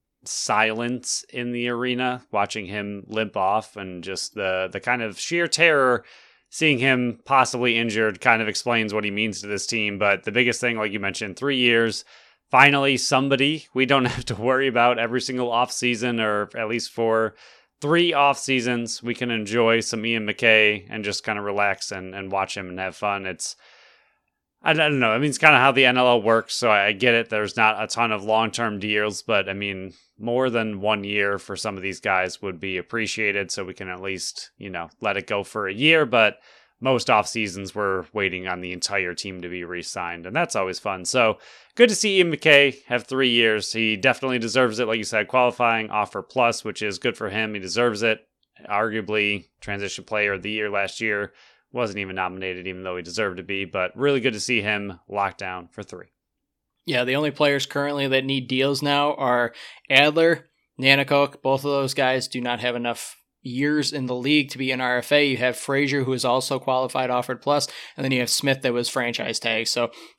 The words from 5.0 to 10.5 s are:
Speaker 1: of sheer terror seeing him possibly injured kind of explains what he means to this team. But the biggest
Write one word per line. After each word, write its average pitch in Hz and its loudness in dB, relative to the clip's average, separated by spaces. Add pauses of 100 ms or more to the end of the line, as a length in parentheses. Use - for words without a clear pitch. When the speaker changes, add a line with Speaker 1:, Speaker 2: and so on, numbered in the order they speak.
Speaker 1:
of 107 -8
sheer 170 -2
terror 139 4 (460)
seeing 151 2
him 123 0
possibly 123 2
injured 110 0
kind 117 4
of 107 -2
explains 110 -2
what 107 -2
he 104 -2
means 101 -4
to 101 -14
this 104 -6
team. 104 -4
But 98 2
the 107 -6
biggest 120 2